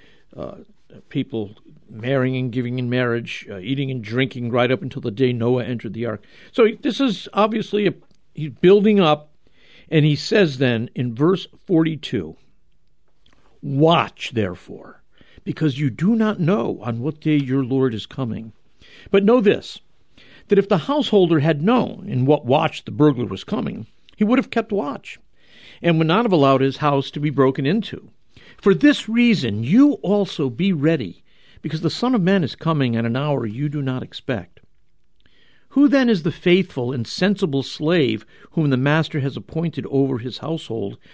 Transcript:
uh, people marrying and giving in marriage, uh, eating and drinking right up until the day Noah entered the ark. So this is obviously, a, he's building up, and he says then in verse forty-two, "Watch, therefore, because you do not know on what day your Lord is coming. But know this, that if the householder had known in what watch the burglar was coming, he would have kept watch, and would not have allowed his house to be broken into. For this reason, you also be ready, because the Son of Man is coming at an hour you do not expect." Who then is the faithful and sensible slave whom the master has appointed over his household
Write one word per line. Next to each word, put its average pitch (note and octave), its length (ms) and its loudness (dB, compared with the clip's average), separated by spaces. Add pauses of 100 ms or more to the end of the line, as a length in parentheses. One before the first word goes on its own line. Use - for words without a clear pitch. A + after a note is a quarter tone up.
(360)
uh, - 220 -12 (520)
people A2 460 -6 (340)
marrying B2+ 460 -2
and B2+ 160 -4
giving B2 260 -6
in B2 140 -4
marriage, A#2+ 580 -4
uh, G2+ 80 -12
eating C3+ 320 -6
and B2+ 140 -8
drinking A#2+ 480 -4
right A#2+ 200 2
up A2 120 -4
until C3 180 -10
the A#2+ 100 -6
day B2 220 0
Noah A#2+ 320 0
entered A2+ 280 -8
the A2+ 120 -8
ark. A2 180 -8 (280)
So A3 180 4 (120)
this A#3+ 180 -4
is B3 340 -2
obviously, G#3 540 0
a, D#3+ 60 -2 (420)
he's D3 160 -8
building G3+ 480 6
up, D3+ 320 2 (580)
and D3+ 160 4
he D3+ 100 4
says D3+ 440 0
then B2 340 0
in B2 220 -6
verse E3+ 320 0 (180)
forty-two, D#3 720 -2 (1200)
"Watch, D3 720 2
therefore, G2 720 -6 (420)
because D3 360 -4
you D3 100 0
do E3 240 0
not G#3+ 280 0
know F#3+ 400 0
on A#2 180 -6
what D3+ 220 -6
day D#3 160 2
your C3+ 260 0
Lord C3 300 0
is G#2 120 -8
coming. A2+ 460 -8 (600)
But G3 120 4
know A#3 160 6
this, - 400 0 (720)
that G3+ 100 4
if G3 80 2
the F#3 120 2
householder G3 600 2
had D3 220 2
known A3 480 0
in B2+ 160 0
what D3 180 4
watch D3 400 0
the - 80 -12
burglar A#2+ 360 2
was F#2+ 180 -10
coming, - 420 -6 (300)
he G#3+ 80 0
would B3 140 2
have - 100 -2
kept A3+ 240 -4
watch, - 460 -8 (640)
and E3 160 2
would D#3+ 100 2
not G3+ 180 2
have G3+ 80 0
allowed C#3 260 4
his C3+ 180 0
house C#3+ 340 0
to D3 100 -10
be D3+ 80 -2
broken C3+ 360 2
into. - 460 -4 (460)
For G3 160 4
this - 340 2
reason, E3+ 560 2
you B3 300 4
also F#3 560 -2
be F3+ 240 0
ready, C#3 500 -2 (380)
because D#3 180 -6
the E3+ 100 -2
Son B3+ 240 -2
of A3 80 2
Man F#3 220 2
is B2 100 -4
coming C3+ 440 0
at A#2 80 -2
an A#2 100 -2
hour C#3 300 -2
you B2 240 -4
do D3 120 -6
not C3 220 -4
expect." - 560 -8 (1120)
Who C#4+ 180 4
then B3+ 220 4
is F#3 140 2
the E3 80 -2
faithful F3 600 0
and A#2+ 160 -6
sensible F#3 560 0
slave C#3 640 0 (260)
whom D3+ 180 0
the C3 60 2
master D3 460 0
has C3 160 -4
appointed D#3 520 -6
over C3+ 280 0
his A2+ 220 -10
household A#2 580 -8 (160)